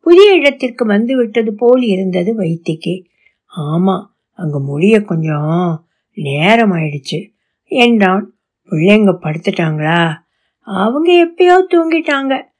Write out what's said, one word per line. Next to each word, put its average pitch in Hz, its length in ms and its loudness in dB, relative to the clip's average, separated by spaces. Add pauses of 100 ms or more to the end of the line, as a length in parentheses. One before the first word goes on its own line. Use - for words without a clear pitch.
புதிய 381 340 6
இடத்திற்கு 269 500 -2
வந்து 226 320 0
விட்டது 226 360 -2
போல் 247 280 2
இருந்தது 190 540 -2
வைத்திக்கு. 170 680 -6 (560)
"ஆமா, 175 460 -2 (260)
அங்க 147 280 -8
முடிய 160 420 0
கொஞ்சம் 160 840 -4 (280)
நேரம் 175 580 0
ஆயிடுச்சு" 160 600 -8 (320)
என்றான். 214 720 0 (360)
"பிள்ளைங்க 190 520 2
படுத்துட்டாங்களா?" 160 920 -4 (460)
"அவங்க 285 680 0
எப்பயோ 359 440 2
தூங்கிட்டாங்க." 311 720 -2 (180)